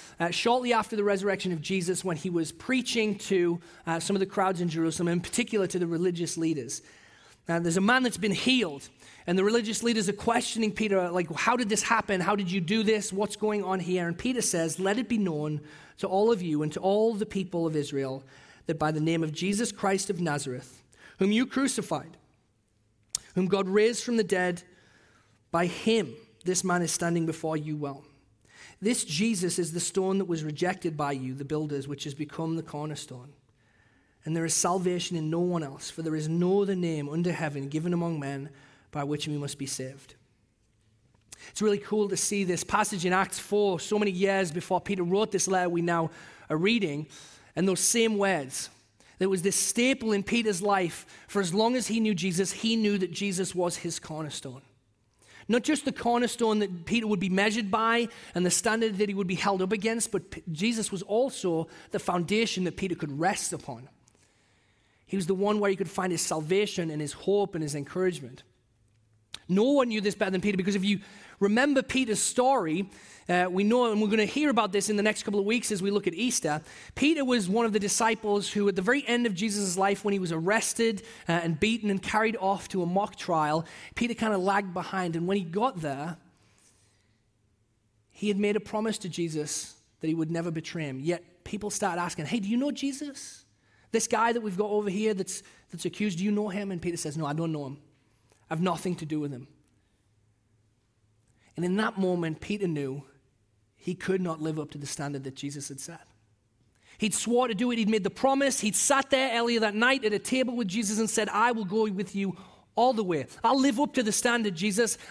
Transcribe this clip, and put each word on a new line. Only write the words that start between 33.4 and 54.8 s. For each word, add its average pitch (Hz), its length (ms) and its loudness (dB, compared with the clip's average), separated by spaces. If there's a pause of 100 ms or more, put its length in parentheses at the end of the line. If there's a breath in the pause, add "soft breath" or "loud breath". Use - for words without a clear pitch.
And 160 120 -2
there 165 80 0
is 160 100 0
salvation 180 600 0
in 156 140 -2
no 165 100 0
one 175 220 0
else, 143 280 -10
for 165 120 -10
there 160 120 -2
is 156 140 -2
no 180 340 4
other 196 120 0
name 165 340 -2
under 170 240 0
heaven 143 360 -4
given 156 240 -2
among 170 280 0
men 139 300 -6 (400 loud breath)
by 143 140 -4
which 147 220 -4
we 151 100 -2
must 143 220 -6
be 139 80 -6
saved." 131 480 -10 (1400 loud breath)
It's - 120 -6
really 208 160 4
cool 208 300 0
to 190 80 -2
see 202 280 0
this 175 180 0
passage 202 420 0
in 180 80 2
Acts 190 260 2
four, 202 420 2
so 214 180 0
many 208 120 2
years 190 420 2
before 175 280 -2
Peter 196 220 -2
wrote 202 300 0
this 190 160 0
letter 185 200 2
we 170 140 0
now 170 280 0 (380 loud breath)
are 156 80 0
reading, 165 500 2 (500 loud breath)
and 175 100 2
those 185 140 2
same 226 380 4
words. 170 500 0 (500 soft breath)
There 190 120 2
was 190 120 0
this 190 140 2
staple 240 560 2
in 196 120 2
Peter's 214 360 0
life. 190 460 0 (220 loud breath)
For 202 120 0
as 175 140 0
long 226 220 4
as 247 100 0
he 226 140 0
knew 214 140 2
Jesus, 180 360 0
he 226 240 0
knew 208 240 2
that 180 140 -2
Jesus 190 420 -4
was 175 220 0
his - 240 -8
cornerstone. 147 600 -10 (840 loud breath)